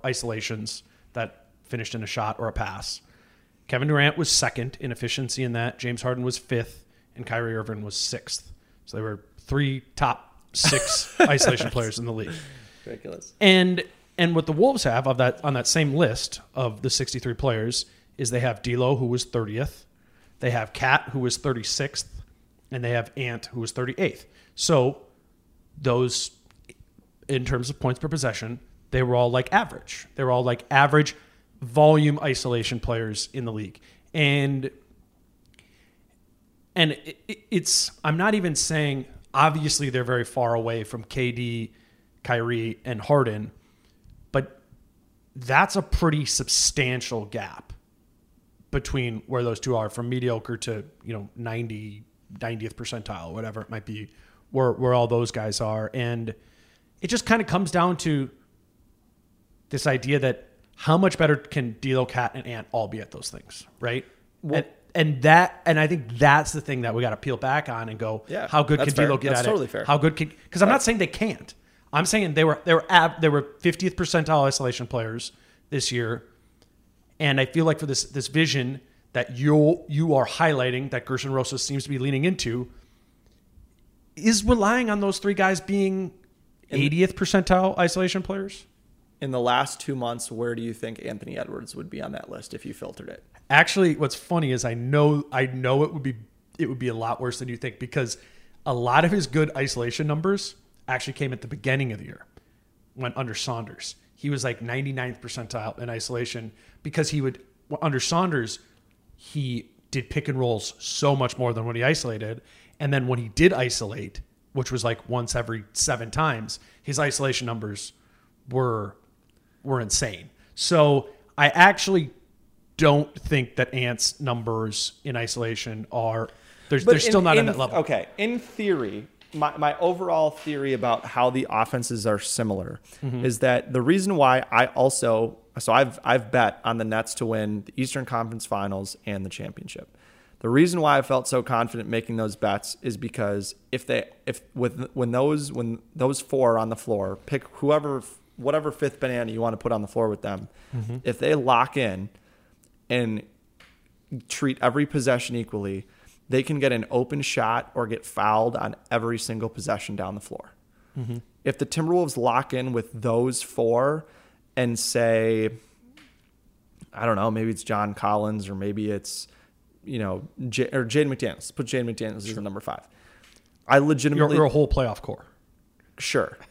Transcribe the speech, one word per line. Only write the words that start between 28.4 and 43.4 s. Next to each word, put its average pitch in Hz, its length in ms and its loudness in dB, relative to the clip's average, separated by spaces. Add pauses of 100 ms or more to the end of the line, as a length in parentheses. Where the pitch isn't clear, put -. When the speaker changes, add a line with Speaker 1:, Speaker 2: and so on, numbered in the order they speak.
Speaker 1:
they 127 120 2
were 123 140 2
all, 120 140 6
like, 127 240 0
average. - 520 -2 (100)
They 143 80 -2
were 127 60 2
all, 123 140 2
like, 123 260 -2
average 143 460 6 (460)
volume 151 580 6
isolation 123 580 -2
players 113 540 -4
in 127 140 -6
the 113 60 -6
league. 107 280 -10 (320)
And, 139 580 2 (2000)
and 160 160 2
it, - 340 -14
it, - 240 -12
it's, - 400 0 (140)
I'm 156 140 0
not 208 160 2
even 180 200 0
saying, 143 520 -2 (260)
obviously 147 560 2
they're 127 160 0
very 120 200 0
far 117 300 0
away 117 300 -2
from 110 200 -10
K 123 280 -2
D, 117 400 -6 (500)
Kyrie, 117 640 -2
and 117 160 -6
Harden, 110 500 0 (800)